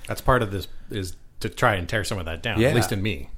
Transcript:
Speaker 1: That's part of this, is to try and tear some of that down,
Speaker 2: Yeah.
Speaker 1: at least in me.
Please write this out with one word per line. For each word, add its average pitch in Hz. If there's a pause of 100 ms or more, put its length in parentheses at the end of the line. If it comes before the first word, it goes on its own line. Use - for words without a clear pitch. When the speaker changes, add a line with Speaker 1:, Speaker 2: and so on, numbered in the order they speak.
Speaker 1:
That's -
part 127
of 101
this, 98 (220)
is 95 (260)
to 107
try 117
and 87
tear 107
some 98
of 87
that 82
down, 107
Speaker 2:
Yeah. 117
Speaker 1:
at 156
least 117
in 98
me. 95